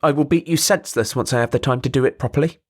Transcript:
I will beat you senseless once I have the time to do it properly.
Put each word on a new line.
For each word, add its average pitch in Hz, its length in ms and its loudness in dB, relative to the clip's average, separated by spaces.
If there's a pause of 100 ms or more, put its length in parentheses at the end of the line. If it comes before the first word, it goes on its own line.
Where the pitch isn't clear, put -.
I 156 100 2
will 147 120 2
beat 165 220 0
you 165 100 0
senseless - 600 0
once 123 160 -2
I 123 80 0
have 117 120 0
the 127 60 0
time 127 220 0
to 131 80 -4
do 127 160 2
it 131 140 0
properly. 147 400 -2 (120)